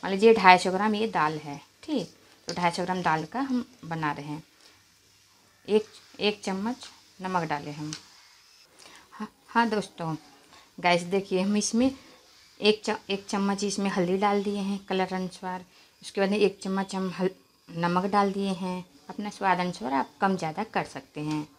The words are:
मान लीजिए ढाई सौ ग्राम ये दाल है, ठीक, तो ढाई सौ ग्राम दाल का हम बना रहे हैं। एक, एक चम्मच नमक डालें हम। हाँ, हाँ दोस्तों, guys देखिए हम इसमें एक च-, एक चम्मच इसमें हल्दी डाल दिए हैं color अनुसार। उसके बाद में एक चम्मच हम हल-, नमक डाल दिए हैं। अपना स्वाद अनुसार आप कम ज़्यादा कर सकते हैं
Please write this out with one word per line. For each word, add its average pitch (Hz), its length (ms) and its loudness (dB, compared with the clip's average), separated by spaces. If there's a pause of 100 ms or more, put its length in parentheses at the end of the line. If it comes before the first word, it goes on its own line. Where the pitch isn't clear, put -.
मान 180 80 -2
लीजिए 208 220 8
ढाई 185 240 10
सौ 180 140 0
ग्राम 208 240 0
ये 214 120 -2
दाल 160 300 0
है, 147 240 -10 (220)
ठीक, 247 320 -4 (320)
तो 170 80 -6
ढाई 175 160 2
सौ 175 120 -2
ग्राम 180 180 -2
दाल 160 240 2
का 226 140 -6
हम 262 260 -2 (200)
बना 160 260 -4
रहे 143 140 -8
हैं। 151 180 -8 (1300)
एक, 214 160 4 (340)
एक 208 240 0
चम्मच 208 460 -6 (320)
नमक 185 220 0
डालें 147 300 -6
हम। 151 200 -8 (1160)
हाँ, - 200 -14 (160)
हाँ 233 220 2
दोस्तों, 175 460 -4 (640)
guys 175 220 4
देखिए 185 400 0
हम 202 160 2
इसमें 233 340 2 (680)
एक 214 240 4
च-, 208 120 -2 (120)
एक 196 200 -4
चम्मच 196 340 0
इसमें 196 260 -2
हल्दी 185 280 0
डाल 202 260 2
दिए 202 140 -4
हैं 196 280 -4
color 185 280 -2
अनुसार। 185 520 -8 (360)
उसके - 200 -4
बाद 196 80 2
में 208 80 0
एक 208 260 2
चम्मच 196 320 -4
हम 190 240 -4
हल-, 180 100 2 (400)
नमक 175 360 -2
डाल 202 260 2
दिए 196 180 -2
हैं। 185 360 -6 (240)
अपना 208 200 -8
स्वाद 190 300 0
अनुसार 180 340 -4
आप 269 160 0 (120)
कम 196 160 2
ज़्यादा 170 260 -4
कर 196 200 -4
सकते - 380 -12
हैं 151 260 -4 (120)